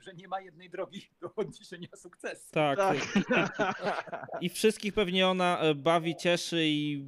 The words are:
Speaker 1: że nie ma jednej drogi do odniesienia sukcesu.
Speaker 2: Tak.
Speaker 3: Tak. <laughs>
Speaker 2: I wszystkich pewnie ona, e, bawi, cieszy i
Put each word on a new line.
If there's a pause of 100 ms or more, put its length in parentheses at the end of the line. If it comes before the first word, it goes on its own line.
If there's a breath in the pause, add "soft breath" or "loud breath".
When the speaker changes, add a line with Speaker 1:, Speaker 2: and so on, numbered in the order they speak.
Speaker 1:
że
nie
ma
jednej
drogi (200)
do
odniesienia
sukcesu.
Speaker 2:
Tak.
Speaker 3:
Tak. (840)
<laughs>
Speaker 2:
I
wszystkich
pewnie
ona,
e,
bawi,
cieszy
i